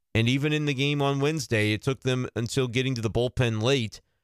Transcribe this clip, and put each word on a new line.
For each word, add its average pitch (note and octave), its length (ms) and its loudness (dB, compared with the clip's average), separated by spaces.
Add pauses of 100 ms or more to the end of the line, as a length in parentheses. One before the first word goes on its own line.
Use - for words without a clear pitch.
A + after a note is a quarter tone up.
(160)
And A#2 120 2
even C#3 260 2
in D3+ 120 0
the D3 80 0
game C#3+ 300 0
on C#3 160 2
Wednesday, B2 520 0
it G#2+ 120 -2
took - 180 -2
them B2+ 340 0
until A#2+ 320 -2
getting B2+ 280 -2
to A#2 60 -6
the A2 100 -2
bullpen A#2 500 0
late A#2+ 400 -2 (220)